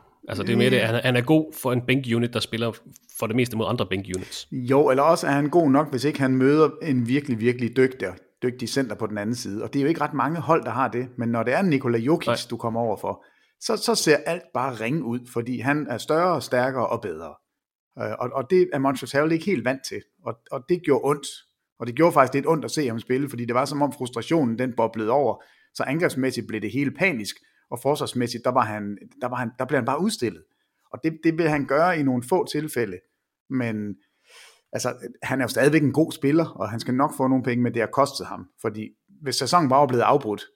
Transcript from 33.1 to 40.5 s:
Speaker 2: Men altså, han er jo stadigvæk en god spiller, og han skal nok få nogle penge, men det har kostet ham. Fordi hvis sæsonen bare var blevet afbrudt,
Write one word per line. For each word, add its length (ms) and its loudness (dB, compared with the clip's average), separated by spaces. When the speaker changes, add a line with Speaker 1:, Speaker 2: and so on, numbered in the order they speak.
Speaker 2:
Men 440 -4
altså, 220 -4
han 180 -2
er 40 2
jo 40 -2
stadigvæk 340 4
en 100 2
god 200 2
spiller, 340 2
og 240 -8
han 100 -6
skal 140 -4
nok 220 0
få 120 0
nogle 160 2
penge, 180 0
men 120 0
det 80 0
har 100 0
kostet 340 0
ham. 200 -12
Fordi 260 -6
hvis 140 -4
sæsonen 320 2
bare 120 6
var 60 6
blevet 160 2
afbrudt, 400 2